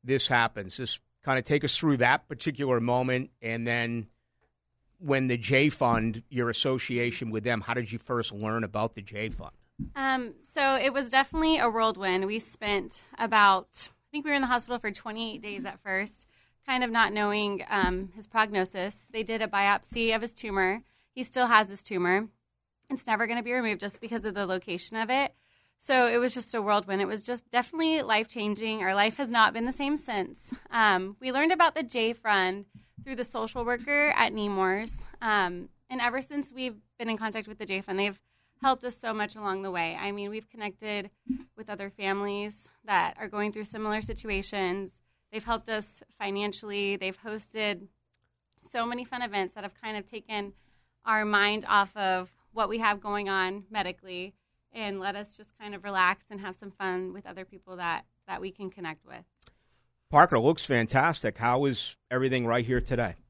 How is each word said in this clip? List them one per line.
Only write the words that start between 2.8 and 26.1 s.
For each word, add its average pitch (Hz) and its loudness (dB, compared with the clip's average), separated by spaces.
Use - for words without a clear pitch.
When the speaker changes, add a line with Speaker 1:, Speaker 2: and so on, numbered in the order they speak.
Speaker 1:
moment, 127 2
and 117 -4
then 117 -2
when 139 0
the 123 2
J 131 4
Fund, 117 2
your 120 0
association 120 0
with 110 -4
them, 117 2
how 117 -4
did 117 -4
you 117 -6
first 120 -4
learn 110 -2
about 107 -2
the 107 -12
J 104 -8
Fund? - -10
Speaker 2:
Um, 262 -2
so 269 2
it 269 2
was 262 -2
definitely 311 4
a 240 4
whirlwind. 196 2
We 214 -2
spent - -4
about, 202 4
I - -20
think 294 -6
we 302 0
were 285 4
in 277 2
the 254 0
hospital 240 0
for 220 -4
twenty-eight 220 -8
days 208 -8
at 190 -10
first, 196 -4
kind 254 2
of 247 0
not 226 4
knowing, 208 2
um, 185 0
his 220 -16
prognosis. 202 -2
They 220 -4
did 220 -2
a 220 2
biopsy 202 2
of 214 -2
his 226 -8
tumor. 196 0
He 262 -8
still 254 2
has 214 6
his 196 -12
tumor. 185 2
It's 262 -6
never 220 2
gonna 233 -2
be 240 -2
removed 233 0
just 202 -6
because 226 -6
of 208 -4
the 202 -2
location 185 -4
of 220 -2
it. 269 0
So 254 4
it 233 2